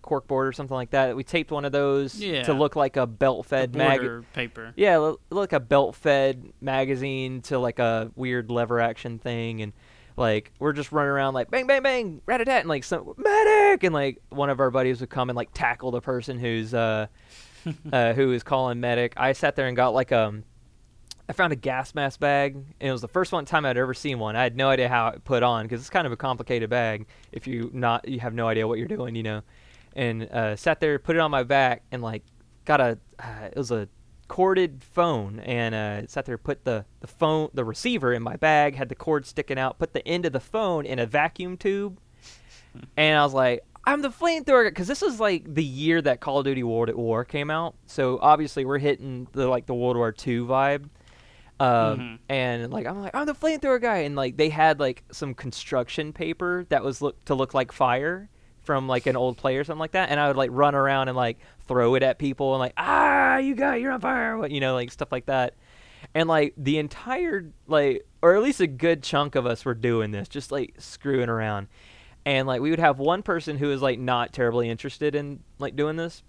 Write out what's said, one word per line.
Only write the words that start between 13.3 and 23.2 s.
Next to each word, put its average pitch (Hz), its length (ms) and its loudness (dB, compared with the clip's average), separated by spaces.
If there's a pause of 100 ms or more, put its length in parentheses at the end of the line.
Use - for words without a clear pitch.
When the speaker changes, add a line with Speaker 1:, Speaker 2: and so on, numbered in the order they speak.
Speaker 1:
And, 175 100 2
like, 139 260 0 (100)
one 139 200 0
of 131 100 0
our 131 120 4
buddies 127 300 2
would 123 100 -10
come 127 180 -2
and, 123 80 -4
like, 117 160 -6
tackle 127 380 -2
the 120 100 -4
person 123 380 -4
who's, 113 340 -2
uh, 110 320 0 (600)
Speaker 2:
<laughs> 151 280 -8
Speaker 1:
uh, 117 200 4
who 131 180 2
is 120 120 0
calling 127 360 -2
"Medic." 120 380 0
I 131 160 2
sat 143 220 -2
there 135 120 0
and 123 80 -4
got, 127 180 2
like, 127 180 0
um, 107 320 0 (840)
I - 40 -8
found 175 180 0
a 135 60 -2
gas 131 360 -4
mask 139 280 -4
bag, 143 340 2
and 139 340 -10
it - 40 -2
was 117 80 -6
the 117 80 -10
first 185 240 -2